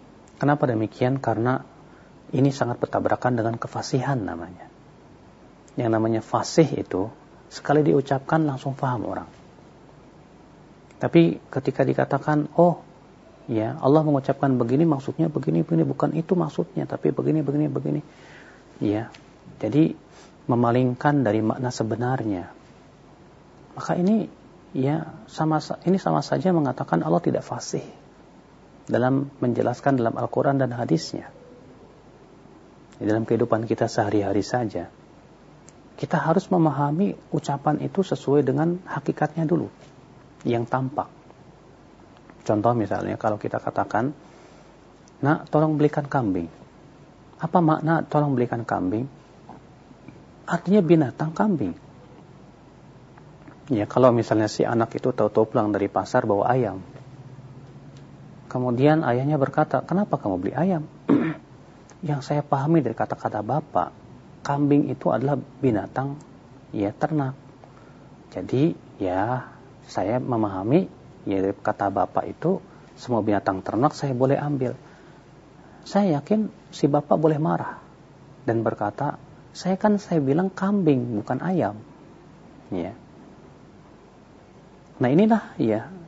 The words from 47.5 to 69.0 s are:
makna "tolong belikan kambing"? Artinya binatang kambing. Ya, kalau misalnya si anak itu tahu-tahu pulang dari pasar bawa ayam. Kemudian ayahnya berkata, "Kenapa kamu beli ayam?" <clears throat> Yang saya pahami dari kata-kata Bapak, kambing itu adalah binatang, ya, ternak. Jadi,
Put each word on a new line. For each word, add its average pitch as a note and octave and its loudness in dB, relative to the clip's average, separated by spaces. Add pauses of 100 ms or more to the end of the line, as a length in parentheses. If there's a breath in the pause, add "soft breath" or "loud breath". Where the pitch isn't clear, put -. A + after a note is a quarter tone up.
makna D#3+ 2
"tolong D3 2
belikan A#2 -2
kambing"? G#2 -2 (1300)
Artinya F3+ 2
binatang D#3 4
kambing. C#3+ 0 (2000)
Ya, G#2 0
kalau B2+ 6
misalnya A2 2
si - -2
anak A2+ 0
itu - -4
tahu-tahu A2 2
pulang G#2+ 0
dari G2 0
pasar A2+ 0
bawa G#2 2
ayam. G2 -2 (1600)
Kemudian B2+ 2
ayahnya C3+ 0
berkata, D3+ 0
"Kenapa F3 0
kamu F#2+ -2
beli F2+ -2
ayam?" D#3+ 0 (240)
<clears throat> - -4
Yang D3 -2
saya D3 0
pahami C#3+ 2
dari C3 -2
kata-kata - -4
Bapak, G#2 -2 (560)
kambing C#3+ 2
itu D3+ -4
adalah B2+ 0
binatang, C3 -4 (560)
ya, G#2 -2
ternak. D3 -2 (960 loud breath)
Jadi, C3 0 (240)